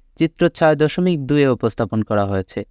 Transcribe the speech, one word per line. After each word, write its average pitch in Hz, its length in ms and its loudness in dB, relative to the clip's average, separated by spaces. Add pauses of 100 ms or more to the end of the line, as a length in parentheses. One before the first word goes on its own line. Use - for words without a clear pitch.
(180)
চিত্র 165 300 -2
ছয় 156 280 2
দশমিক 165 500 0
দুইয়ে 143 220 2
উপস্থাপন 113 540 -2
করা 104 240 0
হয়েছে। 98 340 -4 (100)